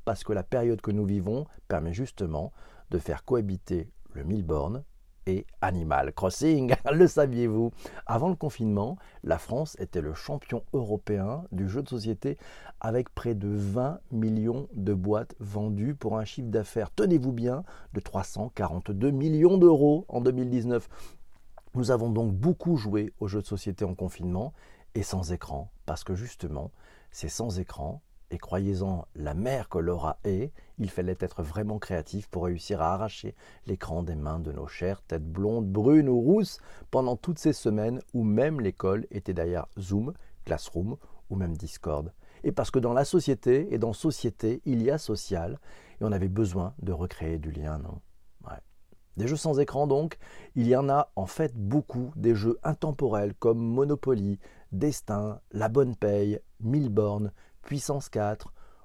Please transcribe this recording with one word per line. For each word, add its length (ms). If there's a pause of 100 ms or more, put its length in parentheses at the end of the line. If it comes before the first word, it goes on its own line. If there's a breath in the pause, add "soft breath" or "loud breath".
parce 220
que 80
la 100
période 380
que 100
nous 140
vivons 400 (220 soft breath)
permet 260
justement 580 (400 soft breath)
de 80
faire 260
cohabiter 640 (240)
le 100
Milborn 600 (420)
et 220 (120)
Animal 540
Crossing. 720
<laughs> 100
Le 140
saviez-vous ? 640 (340 loud breath)
Avant 240
le 60
confinement, 640 (260 loud breath)
la 160
France 400
était 220
le 120
champion 480 (100)
européen 800
du 160
jeu 140
de 80
société 480 (420 loud breath)
avec 300
près 240
de 140
vingt 540 (100)
millions 640
de 180
boîtes 460
vendues 560
pour 240
un 60
chiffre 240
d'affaires, 420
tenez-vous 420
bien, 300 (300 loud breath)
de 80
trois 220
cent 260
quarante-deux 600
millions 480
d'euros 500
en 140
deux 100
mille 200
dix-neuf. 360 (840 loud breath)
Nous 160
avons 220
donc 220
beaucoup 440
joué 420
aux 80
jeux 140
de 60
société 360
en 120
confinement 580 (400 soft breath)
et 80
sans 320
écran, 380 (160)
parce 160
que 100
justement, 580 (380 soft breath)
c'est 200
sans 300
écran. 440 (280)
Et 80
croyez-en 640 (100)
la 200
mère 340
que 80
Laura 460
est, 280 (280 soft breath)
il 100
fallait 300
être 240
vraiment 340
créatif 500
pour 180
réussir 360
à 140
arracher 400 (320 loud breath)
l'écran 340
des 140
mains 240
de 120
nos 140
chères 380
têtes 280
blondes, 360
brunes 420
ou 100
rousses 380 (320 loud breath)
pendant 280
toutes 200
ces 160
semaines 480 (140)
où 80
même 360
l'école 520
était 240
derrière 320 (120)
Zoom, 320 (320 soft breath)
Classroom 540 (320 soft breath)
ou 60
même 200
Discord. 580 (300 soft breath)
Et 80
parce 200
que 80
dans 140
la 120
société 640
et 60
dans 160
société, 720
il 160
y 80
a 80
social, 640 (420 loud breath)
et 20
on 80
avait 160
besoin 540
de 100
recréer 460
du 140
lien, 260
non ? 240 (460)
Ouais. 120 (580)
Des 100
jeux 100
sans 220
écran 260
donc, 320 (380 loud breath)
il 120
y 80
en 140
a 260
en 120
fait 280
beaucoup, 600
des 180
jeux 300
intemporels 720
comme 240
Monopoly, 800 (320 soft breath)
Destin, 680 (120)
La 180
Bonne 260
Paye, 440 (200)
Mille 300
bornes, 420 (300 soft breath)
Puissance 480
quatre, 440 (320 soft breath)